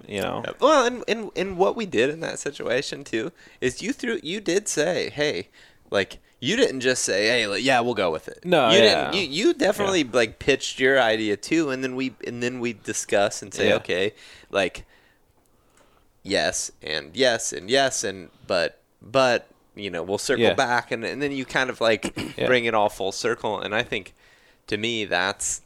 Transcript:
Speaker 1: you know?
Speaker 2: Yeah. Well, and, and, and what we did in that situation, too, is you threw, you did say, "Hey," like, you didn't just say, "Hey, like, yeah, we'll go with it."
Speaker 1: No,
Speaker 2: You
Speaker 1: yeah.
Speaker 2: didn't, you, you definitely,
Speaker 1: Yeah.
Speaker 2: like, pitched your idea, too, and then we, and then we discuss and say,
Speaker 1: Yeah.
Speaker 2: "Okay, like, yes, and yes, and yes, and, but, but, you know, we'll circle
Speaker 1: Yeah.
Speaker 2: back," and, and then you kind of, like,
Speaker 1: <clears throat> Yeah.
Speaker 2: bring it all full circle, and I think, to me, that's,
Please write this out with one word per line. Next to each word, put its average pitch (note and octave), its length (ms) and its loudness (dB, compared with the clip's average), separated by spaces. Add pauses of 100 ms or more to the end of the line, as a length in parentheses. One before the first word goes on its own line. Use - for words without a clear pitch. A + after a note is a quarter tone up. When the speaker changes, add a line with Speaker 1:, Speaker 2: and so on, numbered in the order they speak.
Speaker 1:
you G2 140 -4
know? F2+ 240 -4
Speaker 2:
Yeah. - 140 -8
Well, C#4 260 4
and, A#3+ 220 -4
and, G#3+ 280 -4
and F#3 220 -4
what G3 180 2
we A3+ 100 -4
did D3 240 2
in D#3+ 120 -6
that D3 180 -6
situation, C#3 640 -6
too, A2+ 280 -4 (300)
is B2+ 200 -2
you G3+ 120 -4
threw, - 300 -4
you F#3 160 -6
did G3 280 -2
say, D3+ 440 -2
"Hey," C3 380 -4 (420)
like, G2 260 0 (220)
you E3 180 -2
didn't G#3 240 2
just B2+ 240 2
say, G#2 220 2
"Hey, A#2 200 4
like, G2+ 160 -2
yeah, C3 180 4
we'll A#2+ 120 0
go G2+ 160 2
with D#2 180 -4
it." - 160 -14
Speaker 1:
No, D#3+ 280 4
Speaker 2:
You A2+ 80 8
Speaker 1:
yeah. E2 320 6
Speaker 2:
didn't, - 20 -2 (180)
you, F#3+ 160 0
you F4 60 4
definitely, G3 480 2
Speaker 1:
Yeah. B2+ 120 -4
Speaker 2:
like, A#2 260 2
pitched - 400 0
your C3 200 6
idea, A2 380 2
too, D#3+ 320 0
and C3 140 -4
then B2+ 120 -4
we, C3 200 -4 (100)
and A#2+ 160 -8
then B2 180 -2
we A#2+ 140 -2
discuss G#2+ 680 0
and G2 100 -14
say, G2+ 160 2
Speaker 1:
Yeah. F#2 60 4
Speaker 2:
"Okay, F#2+ 380 -2 (360)
like, F#2+ 340 -2 (1400)
yes, F#2 480 -2 (100)
and D2+ 340 -8
yes, A#2+ 380 0
and E2+ 160 -10
yes, C3+ 340 0
and, F#2+ 260 -8 (180)
but, E2+ 320 -2 (220)
but, B2+ 460 0 (280)
you G2+ 140 -8
know, F2 140 -4
we'll F#2+ 140 -2
circle A#2 260 0
Speaker 1:
Yeah. G2+ 100 6
Speaker 2:
back," A#2+ 380 0
and, A#2 140 -4
and G#2 160 -6
then C#3+ 100 -4
you C3+ 140 -8
kind C3 240 -2
of, A2 120 -10
like, A2+ 360 2
Speaker 1:
<clears throat> - 200 -10
Yeah. B2 100 0
Speaker 2:
bring B2 180 4
it A2+ 80 0
all G#2 160 4
full G2 220 -4
circle, A2+ 480 -4
and F#2+ 160 -4
I A#2 80 0
think, A2+ 300 -8 (540)
to G#2+ 100 -2
me, A2 280 -4
that's, F#2 600 -2